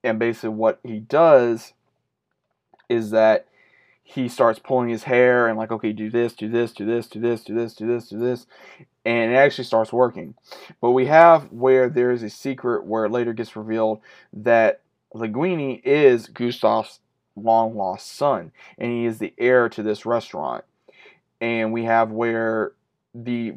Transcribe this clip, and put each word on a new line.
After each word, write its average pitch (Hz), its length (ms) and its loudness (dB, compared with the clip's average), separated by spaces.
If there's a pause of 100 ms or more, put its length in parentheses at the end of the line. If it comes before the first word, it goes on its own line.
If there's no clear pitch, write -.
And 113 160 -2
basically 117 300 -4
what 110 340 -2
he 110 160 -10
does 123 720 2 (1160)
is 113 220 -2
that 110 360 4 (560)
he 127 240 -6
starts 117 320 0
pulling 123 300 -2
his 110 140 -6
hair 123 440 4
and 110 100 -2
like, 110 140 -8
"Okay, 110 220 -4
do 107 160 -8
this, 117 240 -2
do 107 160 -10
this, 117 240 -2
do 101 120 -10
this, 117 220 -4
do 104 120 -16
this, 117 240 -4
do 104 120 -12
this, 117 200 -6
do 107 120 -8
this, 120 220 -4
do 101 80 -12
this." 120 300 -4 (580)
And 117 260 -2
it 123 40 0
actually 139 280 4
starts 113 300 -2
working. 117 420 -2 (460)
But 120 100 2
we 127 160 2
have 160 440 6
where 127 380 2
there 123 220 0
is 120 100 -2
a 107 80 -10
secret 127 560 -6
where 110 200 -2
it 104 60 -2
later 120 220 -2
gets 110 220 -10
revealed 110 460 -4 (320)
that 110 480 2 (320)
Linguini 131 680 -6
is 135 440 4
Gustav's 113 720 -2 (360)
long-lost 110 800 -4
son, 110 360 -4 (260)
and 120 140 -6
he 117 140 -4
is 113 120 -4
the 110 200 -8
heir 120 320 2
to - 120 -10
this 104 240 -6
restaurant. 85 600 -6 (720)
And 113 320 -4
we 113 140 -4
have 113 260 2
where 113 640 -4 (420)
the 117 420 -8